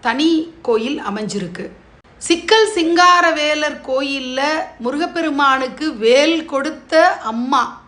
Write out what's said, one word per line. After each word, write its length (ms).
தனி 240
கோயில் 280
அமைஞ்சிருக்கு. 560
சிக்கல் 500
சிங்காரவேலர் 1000
கோயில்ல 520
முருகப்பெருமானுக்கு 1000
வேல் 360
கொடுத்த 500
அம்மா 300